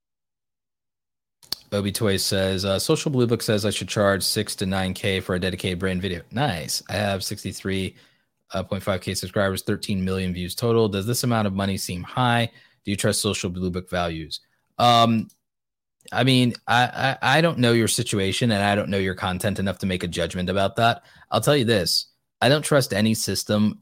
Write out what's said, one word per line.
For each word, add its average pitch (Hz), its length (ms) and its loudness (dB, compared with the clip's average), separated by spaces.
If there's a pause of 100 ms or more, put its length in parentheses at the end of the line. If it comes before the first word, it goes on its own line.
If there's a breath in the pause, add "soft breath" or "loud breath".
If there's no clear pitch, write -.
(1700)
Obi 101 220 -2
Toy 98 240 0
says, 95 480 -2
uh, 98 140 0
Social 156 320 0
Blue 123 160 2
Book 113 160 0
says 107 240 0
I 101 40 2
should 95 180 -6
charge 98 340 2
six - 340 -2
to 101 100 -4
nine 95 280 -2
K 95 260 -2
for 92 140 -4
a 90 60 -2
dedicated 90 380 -4
brand 92 220 -2
video. 90 220 -6 (100)
Nice. 101 560 -4
I 104 60 -6
have 98 280 -2
sixty-three 95 720 -6 (720 soft breath)
point 95 140 -6
five 95 200 -2
K 95 120 -4
subscribers, 98 480 -2
thirteen 98 420 -4
million 95 280 -2
views 87 220 -6
total. 117 340 2
Does 98 180 -2
this 123 180 -2
amount 113 220 2
of 98 60 -2
money 98 240 0
seem 90 260 -6
high? 117 480 0 (380 soft breath)
Do - 20 -2
you 101 60 0
trust 104 240 0
Social 98 300 -2
Blue 92 200 -4
Book 90 200 -6
values? 85 500 -4 (380)
Um, 117 500 6 (800)
I 120 140 0
mean, 127 300 4 (120)
I, 123 560 2
I, 131 140 4
I 156 60 6
don't 165 160 0
know 120 140 4
your 117 140 4
situation 104 640 0
and 101 120 2
I 101 120 4
don't 101 140 -2
know 98 80 0
your 95 180 0
content 95 440 -2
enough 98 220 -2
to 98 60 -4
make 92 180 -2
a 87 40 -4
judgment 87 400 -4
about 98 280 0
that. 117 260 2 (280 loud breath)
I'll 113 120 2
tell 147 120 4
you 131 120 2
this. 104 400 2 (340)
I 120 80 4
don't 147 140 4
trust 135 320 2
any 107 180 4
system 104 680 0